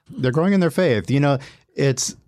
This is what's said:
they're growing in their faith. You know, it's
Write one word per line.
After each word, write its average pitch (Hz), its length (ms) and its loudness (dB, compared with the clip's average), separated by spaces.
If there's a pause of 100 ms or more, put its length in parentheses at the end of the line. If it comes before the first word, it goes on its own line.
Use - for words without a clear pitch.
they're 127 220 -2
growing 170 220 2
in 196 60 4
their 170 120 2
faith. 127 380 0
You 135 100 2
know, 143 200 2 (360)
it's 139 360 -2 (160)